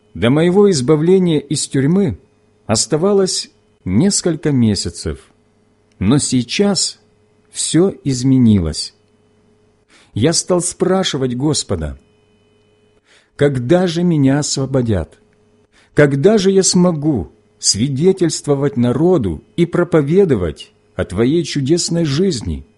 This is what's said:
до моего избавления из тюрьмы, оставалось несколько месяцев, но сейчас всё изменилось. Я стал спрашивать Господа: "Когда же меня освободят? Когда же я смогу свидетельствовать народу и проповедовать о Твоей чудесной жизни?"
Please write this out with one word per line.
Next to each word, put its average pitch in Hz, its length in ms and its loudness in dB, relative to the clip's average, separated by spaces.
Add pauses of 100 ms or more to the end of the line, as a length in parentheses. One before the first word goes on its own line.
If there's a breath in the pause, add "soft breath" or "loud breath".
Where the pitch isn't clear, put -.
(140)
до 92 160 0
моего 175 420 4
избавления 160 680 2
из - 280 -6
тюрьмы, 147 520 0 (480)
оставалось 185 840 0 (320)
несколько 156 680 0
месяцев, 107 800 -2 (680)
но 117 200 2
сейчас 170 800 -2 (520)
всё - 420 0 (120)
изменилось. 123 880 2 (1200 soft breath)
Я 123 180 0
стал 175 300 -2
спрашивать 170 760 -2
Господа: 95 640 -4 (1400 soft breath)
"Когда 143 480 0
же 170 160 -4
меня 147 380 2
освободят? 131 800 -4 (760 soft breath)
Когда 147 440 4
же 196 140 2
я 190 120 2
смогу 156 680 0 (260)
свидетельствовать 143 1160 0
народу 123 680 0 (140)
и 170 80 2
проповедовать 156 1080 0 (240)
о 92 80 -2
Твоей 127 400 0
чудесной 165 600 -2
жизни?" 135 600 -4 (120)